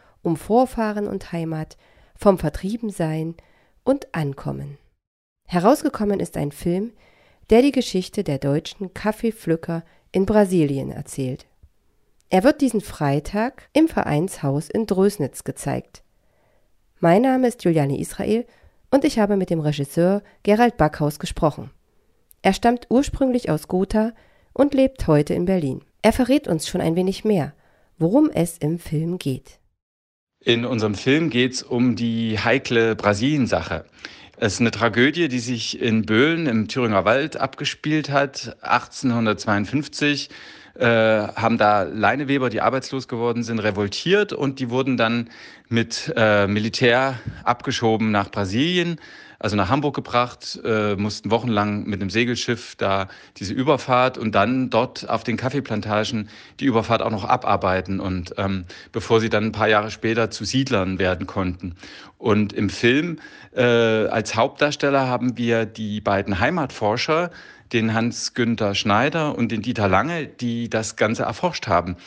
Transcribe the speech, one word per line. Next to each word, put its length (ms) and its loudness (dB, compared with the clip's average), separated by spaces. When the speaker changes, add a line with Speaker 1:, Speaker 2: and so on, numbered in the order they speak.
Speaker 1:
um 160 -2
Vorfahren 680 0
und 240 -8
Heimat, 460 -6
vom 220 6
Vertriebensein 960 -4
und 300 0
Ankommen. 640 -6
Herausgekommen 720 2
ist 180 -6
ein 140 -4
Film, 400 -4
der 100 8
die 100 4
Geschichte 520 -2
der 160 -2
deutschen 560 -4
Kaffeepflücker 880 -4
in 140 2
Brasilien 640 2
erzählt. 560 -8
Er 120 4
wird 160 4
diesen 220 0
Freitag 880 -4
im 160 4
Vereinshaus 800 -2
in 200 -4
Drösnitz 560 0
gezeigt. 580 -8
Mein 220 6
Name 260 4
ist 160 -4
Juliane 360 2
Israel 480 -4
und 160 4
ich 140 0
habe 180 2
mit 140 0
dem 80 0
Regisseur 640 0
Gerald 360 4
Backhaus 420 0
gesprochen. 500 -2
Er 120 4
stammt 360 2
ursprünglich 600 2
aus 160 -2
Gotha 460 0
und 220 2
lebt 320 2
heute 300 4
in 100 0
Berlin. 380 -2
Er 120 4
verrät 340 2
uns 200 -2
schon 140 -4
ein 140 0
wenig 300 -2
mehr, 280 0
worum 320 4
es 260 -2
im 220 -2
Film 400 -4
geht. 400 -8
Speaker 2:
In 220 2
unserem 300 -2
Film 340 2
geht's 320 0
um 340 2
die 440 -2
heikle 560 2
Brasilien-Sache. 880 0
Es 180 -2
ist 40 -6
eine 120 2
Tragödie, 580 2
die 100 -4
sich 420 -6
in 240 2
Böhlen 420 2
im 200 0
Thüringer 380 0
Wald 320 0
abgespielt 720 -4
hat, 500 -2
achtzehnhundertzweiundfünfzig. 1700 -2
Äh, 80 0
haben 720 2
da 260 4
Leineweber, 640 0
die 100 -4
arbeitslos 480 -2
geworden 360 -2
sind, 160 -4
revoltiert 760 0
und 260 -4
die 100 -4
wurden 280 0
dann 320 0
mit, 480 -2
äh, 300 4
Militär 680 2
abgeschoben 680 0
nach 180 0
Brasilien, 720 -2
also 160 -2
nach 140 2
Hamburg 260 0
gebracht, 720 -4
äh, 300 0
mussten 360 -4
wochenlang 540 0
mit 160 -6
einem 80 -4
Segelschiff 680 -2
da 320 -2
diese 160 -6
Überfahrt 640 2
und 180 -2
dann 340 2
dort 380 -2
auf 160 -4
den 140 -4
Kaffeeplantagen 920 -4
die 60 -2
Überfahrt 360 2
auch 100 0
noch 120 -4
abarbeiten 800 0
und, 360 -6
ähm, 280 -4
bevor 300 2
sie 80 0
dann 160 0
ein 80 -2
paar 160 2
Jahre 220 2
später 380 -2
zu 140 -10
Siedlern 560 0
werden 260 0
konnten. 500 -6
Und 340 2
im 180 -2
Film, 500 0
äh, 60 0
als 720 2
Hauptdarsteller 720 0
haben 300 -2
wir 280 0
die 360 -6
beiden 380 0
Heimatforscher, 880 0
den 200 2
Hans-Günther 840 0
Schneider 600 0
und 160 -2
den 120 -4
Dieter 240 -2
Lange, 400 0
die 420 -6
das 260 -4
Ganze 280 0
erforscht 440 -4
haben. 400 0